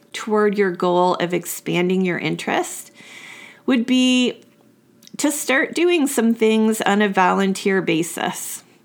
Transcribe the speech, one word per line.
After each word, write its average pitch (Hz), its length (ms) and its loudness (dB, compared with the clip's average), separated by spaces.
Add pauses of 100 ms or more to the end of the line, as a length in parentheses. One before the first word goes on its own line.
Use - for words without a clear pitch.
(140)
toward 208 440 0
your 196 140 2
goal 180 440 2
of 175 160 -4
expanding 175 720 -2
your 175 140 -2
interest - 720 -4 (800)
would 247 180 2
be 254 560 2 (760)
to 285 120 0
start 294 460 -2
doing 330 320 2
some 226 260 2
things 220 480 2
on 202 220 2
a 208 60 2
volunteer 190 720 0
basis, - 800 -4 (220)